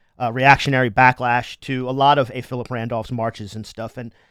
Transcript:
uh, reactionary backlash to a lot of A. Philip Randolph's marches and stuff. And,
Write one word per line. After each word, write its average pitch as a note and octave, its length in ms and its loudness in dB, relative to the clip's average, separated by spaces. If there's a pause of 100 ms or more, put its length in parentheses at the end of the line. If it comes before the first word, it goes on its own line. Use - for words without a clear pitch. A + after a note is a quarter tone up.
(180)
uh, A#2+ 140 -4
reactionary C3 580 4
backlash B2 720 2
to B2+ 280 -6
a - 20 -4
lot C#3 260 4
of B2+ 160 0
A. B2 80 -8
Philip B2 300 -10
Randolph's A#2 400 -6
marches A2+ 440 -8
and G#2+ 100 -12
stuff. - 320 -14
And, A#2 160 -14 (180)